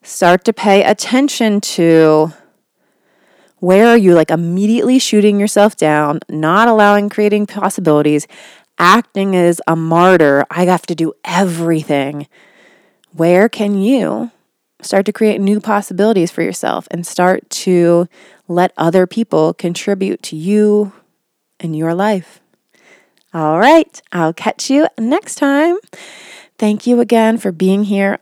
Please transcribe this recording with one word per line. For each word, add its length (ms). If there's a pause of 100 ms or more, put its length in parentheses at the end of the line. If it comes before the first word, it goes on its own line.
start 400
to 80
pay 320
attention 800
to 720 (1300)
where 280
are 100
you, 160
like, 160
immediately 720
shooting 400
yourself 380
down, 500
not 400
allowing 400
creating 400
possibilities, 800 (500)
acting 600
as 300
a 100
martyr, 720
"I 140
have 220
to 80
do 180 (100)
everything." 1040 (840)
Where 340
can 340
you 500 (500)
start 240
to 80
create 260
new 220
possibilities 680
for 120
yourself 500
and 160
start 440
to 580 (400)
let 260
other 320
people 460
contribute 720
to 120
you 560 (640)
and 160
your 200
life? 480 (920)
All 260
right, 420 (100)
I'll 220
catch 360
you 180 (100)
next 380
time. 420 (800)
Thank 280
you 140
again 380
for 160
being 320
here 360